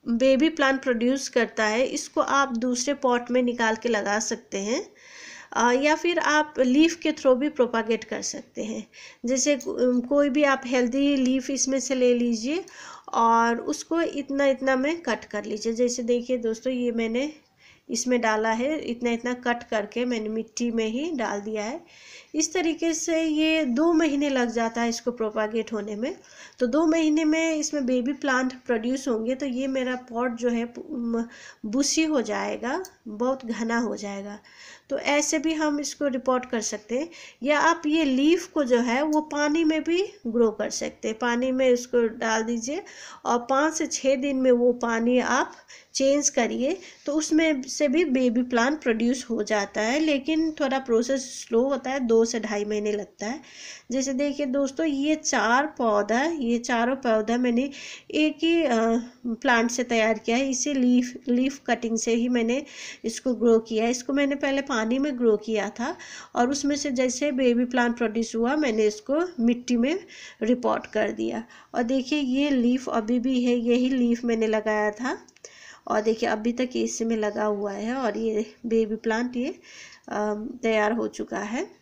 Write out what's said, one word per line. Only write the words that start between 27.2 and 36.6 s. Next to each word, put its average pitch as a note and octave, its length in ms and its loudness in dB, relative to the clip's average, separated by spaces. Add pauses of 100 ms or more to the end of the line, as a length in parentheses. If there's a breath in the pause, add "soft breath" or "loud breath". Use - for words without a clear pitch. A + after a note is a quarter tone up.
में D#4+ 320 2
इसमें D4 300 -2
बेबी B3+ 260 0
प्लांट C4 400 0 (120)
प्रोड्यूस B3 440 -2
होंगे। A3+ 260 0
तो C#4+ 120 -4
ये C4 200 -4
मेरा B3+ 300 -2
पॉट B3 360 -4
जो A#3 160 -2
है A#3 160 0
पु-, A#3+ 260 -12
म-, A#3 380 -4 (380 loud breath)
बुशी C#4 380 0
हो D4+ 180 0
जाएगा, G#3+ 600 -4 (240)
बहुत B3 380 -4
घना A3+ 320 -2
हो G#3 180 -2
जाएगा। G3+ 420 -10 (500 loud breath)
तो C4+ 100 -4
ऐसे D4 400 0
भी D#4+ 160 -2
हम D4+ 260 -2
इसको C#4+ 260 -4
रिपोर्ट B3+ 400 0
कर A#3 140 -4